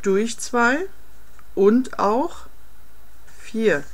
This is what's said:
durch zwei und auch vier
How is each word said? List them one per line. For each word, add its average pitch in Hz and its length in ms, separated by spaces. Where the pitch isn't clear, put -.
durch 202 360
zwei 254 500
und 220 420
auch 240 500
vier 190 540